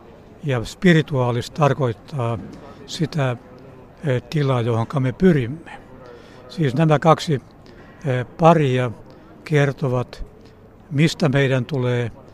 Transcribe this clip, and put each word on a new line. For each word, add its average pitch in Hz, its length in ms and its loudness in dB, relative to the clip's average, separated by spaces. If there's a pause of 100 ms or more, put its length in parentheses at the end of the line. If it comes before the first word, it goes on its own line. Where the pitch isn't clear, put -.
(440)
ja 123 200 -2
spiritualis 131 840 0
tarkoittaa 127 880 -2 (480)
sitä, 135 500 -4 (720)
ö, 123 120 0
tilaa, 135 400 -2
johonka 113 400 -2
me 131 120 -2
pyrimme. 151 580 0 (760)
Siis 139 260 -2
nämä 151 240 4
kaksi, 156 420 2 (640)
ö, 127 180 -2 (140)
paria 135 520 4 (540)
kertovat, 139 800 -2 (680)
mistä 156 380 2
meidän 131 360 2
tulee 123 480 -2 (220)